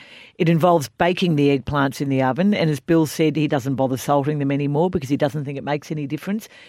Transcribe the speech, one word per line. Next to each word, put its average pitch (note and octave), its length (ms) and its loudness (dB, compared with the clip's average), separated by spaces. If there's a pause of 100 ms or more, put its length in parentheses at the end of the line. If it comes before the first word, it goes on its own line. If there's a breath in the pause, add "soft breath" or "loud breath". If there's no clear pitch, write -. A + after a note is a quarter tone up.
(380 loud breath)
It E3 100 0
involves E3+ 400 2
baking F3 480 0
the C#3+ 200 4
eggplants C#3 440 -2
in C#3+ 80 -4
the C3 140 0
oven, D#3 320 2
and D#3+ 160 0
as C#3+ 100 -2
Bill E3 260 2
said, D3+ 300 0
he D3+ 100 0
doesn't C#3 300 -2
bother C3 220 0
salting D3 400 0
them C#3 120 -2
anymore C#3+ 400 0
because C3+ 200 -4
he C#3+ 80 0
doesn't D3 260 -2
think C#3 140 -10
it - 60 -10
makes C#3+ 260 -6
any D3+ 160 -6
difference. F#3 420 -8 (200 loud breath)